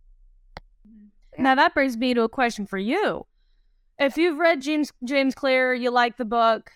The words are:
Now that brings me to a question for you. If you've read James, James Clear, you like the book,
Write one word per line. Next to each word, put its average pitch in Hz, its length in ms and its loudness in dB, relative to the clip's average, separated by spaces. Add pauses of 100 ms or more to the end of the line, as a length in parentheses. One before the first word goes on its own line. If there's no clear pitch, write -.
(1400)
Now 262 180 2
that 320 180 2
brings 269 240 0
me 254 160 0
to 233 80 2
a 226 80 0
question 233 360 -4
for 196 120 -8
you. 240 480 -2 (720)
If 277 180 0
you've 330 200 2
read 330 240 2
James, 302 300 -2 (120)
James 269 320 0
Clear, 254 380 0
you 247 180 -2
like 240 260 0
the 247 80 -6
book, 226 500 0